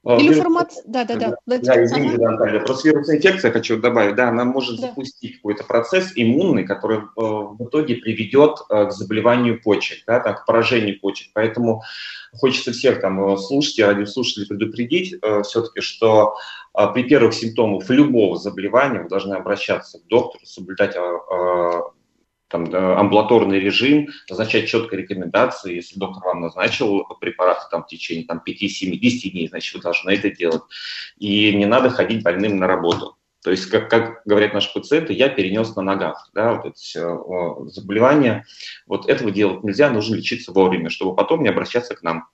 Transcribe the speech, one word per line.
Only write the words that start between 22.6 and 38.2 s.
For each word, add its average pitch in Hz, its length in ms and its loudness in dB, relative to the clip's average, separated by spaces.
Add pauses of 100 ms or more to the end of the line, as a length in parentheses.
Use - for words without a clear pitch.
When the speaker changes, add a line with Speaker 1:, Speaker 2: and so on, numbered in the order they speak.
Speaker 1:
э, 92 320 0
амбулаторный 101 640 4
режим, 131 480 2 (220)
назначать 110 380 -2
чётко 113 280 -2
рекомендации. 95 800 -2
Если 87 220 -12
доктор 95 260 -8
вам 87 180 -2
назначил 101 640 -2 (160)
препараты 90 500 0
там, 82 140 -6
в - 40 -20
течение, 82 380 -10
там, 82 140 -8
пяти, 92 280 -6
семи, 92 300 -6
десяти 110 320 -2
дней, 85 180 -6
значит, - 260 -10
вы - 80 -12
должны 87 300 -4
это 101 180 0
делать. 82 320 -2 (560)
И 104 380 2
не 101 100 2
надо 127 240 4
ходить 107 340 -2
больным 98 340 0
на 92 100 0
работу. 85 480 -2 (280)
То 90 80 -2
есть, 92 140 -2
как, 107 240 -2
как 113 360 0
говорят 104 280 2
наши 98 200 -2
пациенты, 151 400 -2
«я 131 140 2
перенёс 104 480 -2
на 95 60 -4
ногах», 92 520 -4
да, 110 200 0
вот - 120 -8
это - 100 -12
всё, 85 880 -8
э, - 40 -16
заболевание. 110 760 2 (420)